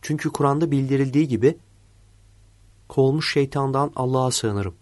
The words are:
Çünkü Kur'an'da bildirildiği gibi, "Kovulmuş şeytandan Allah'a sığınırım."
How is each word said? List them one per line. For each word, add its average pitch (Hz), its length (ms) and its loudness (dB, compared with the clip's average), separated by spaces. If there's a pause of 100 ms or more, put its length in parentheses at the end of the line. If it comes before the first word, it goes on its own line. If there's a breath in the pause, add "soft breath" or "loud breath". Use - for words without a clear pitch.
Çünkü 151 280 -4
Kur'an'da 143 400 0
bildirildiği 135 580 0
gibi, 127 300 2 (1300)
"Kovulmuş 139 440 0
şeytandan 139 640 0
Allah'a 127 340 0
sığınırım." 101 520 -2